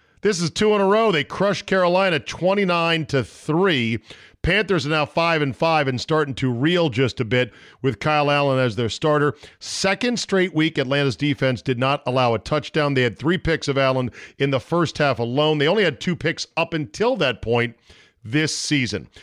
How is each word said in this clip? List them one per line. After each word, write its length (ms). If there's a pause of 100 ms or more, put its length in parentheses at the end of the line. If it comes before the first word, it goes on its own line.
(220)
this 180
is 120
two 240
in 60
a 40
row. 260
They 120
crushed 420
Carolina 540
twenty-nine 880
to 160
three. 760 (420)
Panthers 440
are 40
now 160
five 360
and 140
five 320
and 140
starting 340
to 160
reel 380
just 320
a 40
bit 280 (280)
with 200
Kyle 280
Allen 300
as 160
their 140
starter. 460 (240)
Second 600
straight 340
week, 240
Atlanta's 380
defense 460
did 180
not 260
allow 280
a 60
touchdown. 540
They 100
had 140
three 200
picks 320
of 80
Allen 340 (260)
in 140
the 80
first 380
half 220
alone. 400
They 100
only 160
had 160
two 160
picks 280 (120)
up 160
until 440
that 240
point 360 (440)
this 320
season. 540 (160)